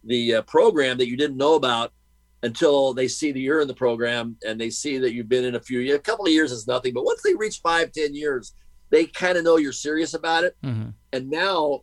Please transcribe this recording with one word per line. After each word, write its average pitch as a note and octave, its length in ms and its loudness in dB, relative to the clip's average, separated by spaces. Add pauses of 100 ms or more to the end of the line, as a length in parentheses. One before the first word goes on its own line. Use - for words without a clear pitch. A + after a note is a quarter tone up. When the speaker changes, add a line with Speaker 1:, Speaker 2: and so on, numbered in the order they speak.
Speaker 1:
the, A#2 340 0
uh, A2 60 2
program C3+ 560 2
that B2+ 100 0
you B2 80 -6
didn't C#3 220 -2
know D3+ 160 4
about A#2+ 380 0 (500)
until C3+ 500 2
they B2+ 160 -2
see D3 240 -4
that C3 80 -6
you're D3 220 0
in C#3 60 0
the B2 60 -8
program A#2 640 -2 (100)
and A2 140 -6
they A#2 80 -4
see C3+ 300 -4
that B2 160 0
you've A#2 140 -8
been B2+ 160 2
in B2 100 -2
a A2 60 -4
few, B2+ 340 -2
a C#3+ 40 0
couple F#3+ 280 -2
of E3 60 4
years D#3 200 2
is A2 140 -8
nothing, B2 260 -2
but B2+ 120 -4
once - 180 0
they G4 120 4
reach G#3+ 280 -4
five, E3+ 300 0
ten D3 220 -4
years, C#3+ 380 -4 (380)
they D#3 160 6
kinda F3+ 360 0
know E3 140 6
you're C#3+ 160 2
serious D#3 420 -4
about E3 300 0
it. F3+ 180 -2
Speaker 2:
Mm-hmm. A2+ 280 -6 (220)
Speaker 1:
And C3 180 -6
now D#3 520 0